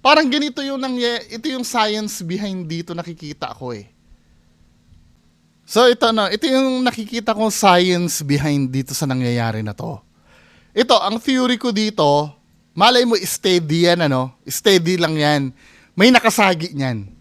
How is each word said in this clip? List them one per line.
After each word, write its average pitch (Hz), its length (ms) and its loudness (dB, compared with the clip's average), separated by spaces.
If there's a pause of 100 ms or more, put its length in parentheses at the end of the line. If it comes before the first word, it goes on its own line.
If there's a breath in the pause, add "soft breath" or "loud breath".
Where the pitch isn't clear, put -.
Parang 302 240 6
ganito 294 320 -4
yung 277 160 -6
nangya-, 247 480 -4
ito 226 240 -10
yung 254 160 -6
science 214 560 -2
behind 185 480 -8
dito, 165 240 -8
nakikita 160 640 -12
ko, 123 160 -10
eh. 107 160 -14 (1800)
So, 233 220 2
ito, 240 260 2
no, 202 160 0
ito 226 160 -4
yung 262 380 0
nakikita 226 500 -4
kong 214 160 0
science 180 720 2
behind 139 480 0
dito 135 240 -4
sa - 80 -4
nangyayari 120 600 -2
na 107 100 -8
to. 156 240 -12 (720 soft breath)
Ito, 240 240 2
ang 202 240 0
theory 254 400 0
ko 240 160 -2
dito, 151 560 0 (400)
malay 240 320 4
mo, 226 160 0
steady 170 640 0
yan, 170 240 2
ano? 131 400 -2
Steady 185 480 2
lang 160 240 0
yan. 147 320 0 (460 soft breath)
May 233 160 6
nakasagi 196 580 2
niyan. 123 500 -6